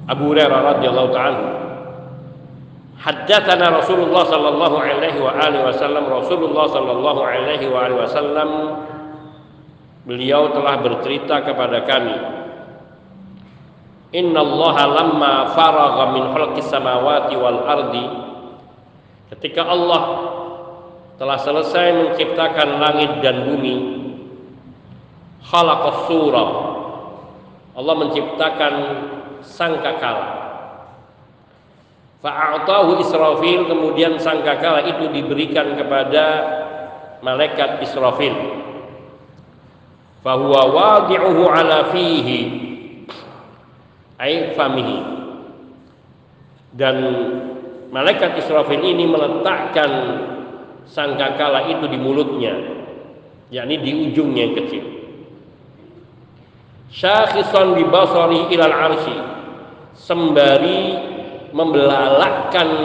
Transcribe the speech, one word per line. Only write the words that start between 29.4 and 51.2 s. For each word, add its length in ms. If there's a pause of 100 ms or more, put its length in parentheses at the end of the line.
sangkakala. 840 (2000)
"Fa'atahu 800
Israfil," 640
kemudian 480
sangkakala 720
itu 240
diberikan 640
kepada 480 (960)
malaikat 640
Israfil. 480 (1900)
"Fahuwa 480
wadi'uhu 720
ala 480
fihi," 480 (1800)
ay 400
famihi. 420 (1700)
Dan 240 (960)
malaikat 480
Israfil 400
ini 240
meletakkan 880 (960)
sangkakala 800